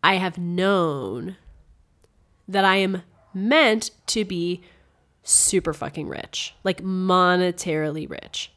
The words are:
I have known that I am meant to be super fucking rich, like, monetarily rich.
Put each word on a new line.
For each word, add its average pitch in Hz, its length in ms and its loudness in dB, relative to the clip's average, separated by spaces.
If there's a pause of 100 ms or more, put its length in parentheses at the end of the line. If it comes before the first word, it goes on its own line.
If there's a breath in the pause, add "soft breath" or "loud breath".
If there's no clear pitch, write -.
I 190 120 4
have 185 220 -2
known 175 1000 -2 (1080)
that 190 180 0
I 190 120 4
am 190 240 0 (320)
meant 220 580 2 (160)
to 220 160 0
be 180 380 -4 (640 soft breath)
super - 500 2
fucking 143 340 -8
rich, - 460 -10 (100)
like, 190 180 -2
monetarily 180 1300 0
rich. - 480 -12